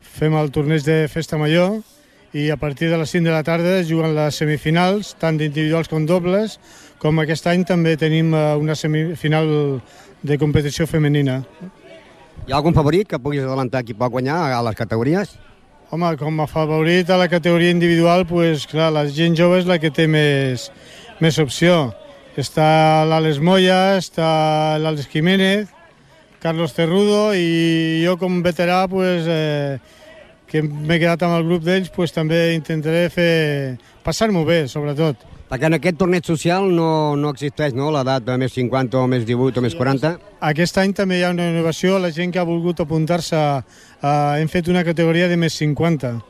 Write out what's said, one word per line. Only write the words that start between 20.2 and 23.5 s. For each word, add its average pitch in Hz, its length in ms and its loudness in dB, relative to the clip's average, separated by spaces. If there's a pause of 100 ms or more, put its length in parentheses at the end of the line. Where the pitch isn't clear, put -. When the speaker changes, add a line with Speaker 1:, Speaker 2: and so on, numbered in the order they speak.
Speaker 1:
més 160 180 2
opció. 156 540 2 (420)
Està 156 720 4
l'Àlex 160 320 0
Moya, 185 560 4